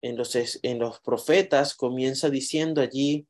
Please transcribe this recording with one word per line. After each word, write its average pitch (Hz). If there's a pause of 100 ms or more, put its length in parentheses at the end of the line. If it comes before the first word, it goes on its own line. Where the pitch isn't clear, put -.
en 123
los 120
es-, 120
en 123
los 117
profetas, 151
comienza 131
diciendo 151
allí 143